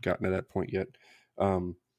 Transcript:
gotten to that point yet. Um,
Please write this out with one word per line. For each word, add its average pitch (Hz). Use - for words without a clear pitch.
gotten -
to 92
that 95
point -
yet. 95
Um, 92